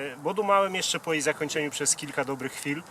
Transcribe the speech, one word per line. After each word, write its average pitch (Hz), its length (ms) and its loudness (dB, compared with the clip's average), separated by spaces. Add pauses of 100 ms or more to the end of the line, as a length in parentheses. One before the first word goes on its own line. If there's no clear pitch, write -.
(180)
bo 147 160 -2
dumałem 196 420 4
jeszcze 180 240 0
po 165 140 -2
jej 151 80 2
zakończeniu 147 500 0
przez - 240 2
kilka 143 300 -4
dobrych 131 280 -4
chwil. 147 380 -4